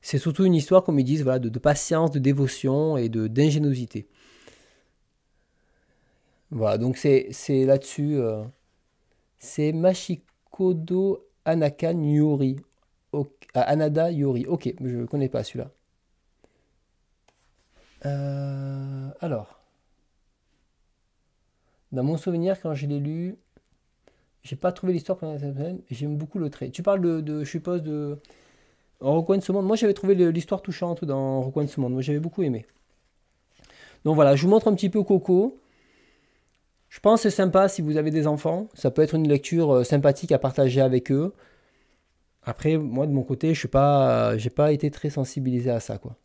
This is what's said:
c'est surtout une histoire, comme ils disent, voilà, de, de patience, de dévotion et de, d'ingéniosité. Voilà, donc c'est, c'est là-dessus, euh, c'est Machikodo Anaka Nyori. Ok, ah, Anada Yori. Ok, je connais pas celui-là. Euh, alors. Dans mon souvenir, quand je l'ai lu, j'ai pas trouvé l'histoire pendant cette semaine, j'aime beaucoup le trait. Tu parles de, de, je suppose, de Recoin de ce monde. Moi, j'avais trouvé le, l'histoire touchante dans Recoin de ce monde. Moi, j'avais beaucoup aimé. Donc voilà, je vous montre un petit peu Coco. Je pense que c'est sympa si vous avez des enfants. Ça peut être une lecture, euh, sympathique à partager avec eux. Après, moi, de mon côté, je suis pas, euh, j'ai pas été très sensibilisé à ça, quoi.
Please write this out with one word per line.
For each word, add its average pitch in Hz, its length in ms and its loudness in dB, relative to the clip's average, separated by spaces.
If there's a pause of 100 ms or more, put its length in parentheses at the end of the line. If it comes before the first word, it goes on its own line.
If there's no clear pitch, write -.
c'est - 160 -4
surtout 170 280 0
une 180 100 6
histoire, 185 280 4
comme 156 140 0
ils 135 60 4
disent, 147 200 0
voilà, 127 160 0
de, 120 100 -2
de 120 100 -6
patience, 160 520 0
de 143 80 -2
dévotion 139 760 0
et 117 140 -2
de, 110 180 -2
d'ingéniosité. 135 800 0 (2500)
Voilà, 107 260 0
donc 123 180 0
c'est, 139 360 2
c'est 131 340 0
là-dessus, 143 520 0
euh, 110 260 -2 (960)
c'est 151 340 -4
Machikodo 180 1500 -2 (180)
Anaka 160 500 0
Nyori. 147 640 2 (540)
Ok, 147 180 -4 (240)
ah, 247 80 2
Anada 156 500 0
Yori. 139 360 -2
Ok, 160 340 -4
je 120 240 -6
connais 135 240 -2
pas 120 140 -4
celui-là. 123 280 -12 (2250)
Euh, 139 1040 -8 (120)
alors. 131 400 -8 (2250)
Dans 131 120 -4
mon 156 140 0
souvenir, 180 440 -2
quand 156 140 -6
je 139 100 -6
l'ai 143 140 -4
lu, 165 360 -6 (1080)
j'ai - 120 -12
pas 180 160 -2
trouvé 180 220 -2
l'histoire 180 240 -4
pendant 156 220 -8
cette 139 160 -6
semaine, 165 340 -8
j'aime 143 280 -6
beaucoup 156 200 -8
le 156 120 -4
trait. 135 200 -12
Tu 170 140 -12
parles 196 180 0
de, 170 200 0
de, 151 220 -6
je 139 60 -10
suppose, 175 320 -6
de 147 380 -6 (800)
Recoin 165 380 2
de 190 60 -2
ce - 80 -4
monde. 196 140 0
Moi, 214 100 2
j'avais 208 180 2
trouvé 196 200 2
le, 180 160 4
l'histoire 170 320 -2
touchante 175 440 -6
dans 135 360 -2
Recoin 135 220 -2
de 143 60 -4
ce 143 100 -10
monde. 123 140 -2
Moi, 131 80 -2
j'avais 147 180 -2
beaucoup 170 240 -4
aimé. 120 220 -2 (1400)
Donc 151 100 2
voilà, 143 200 6
je 139 80 0
vous 180 60 4
montre 214 180 6
un 208 80 4
petit 190 140 0
peu 208 140 0
Coco. 190 560 2 (1300)
Je - 100 -20
pense 220 240 6
que 208 60 4
c'est 185 60 -4
sympa 190 340 4
si 190 120 -6
vous 151 160 0
avez 151 140 0
des 151 160 2
enfants. 165 460 -2
Ça - 180 -2
peut 151 100 2
être 156 140 2
une 160 120 2
lecture, 147 440 2
euh, 127 120 4
sympathique 143 480 2
à 135 80 4
partager 131 420 2
avec 127 300 2
eux. 151 220 0 (1120)
Après, 156 340 -2
moi, 139 300 -2
de 147 40 0
mon 135 120 0
côté, 160 300 -2
je 147 60 -4
suis 120 80 -6
pas, 131 680 4
euh, 110 40 0
j'ai 113 120 -2
pas 151 240 2
été 147 180 -2
très - 180 -6
sensibilisé 131 600 -2
à 117 80 0
ça, 110 180 -8
quoi. 117 260 -14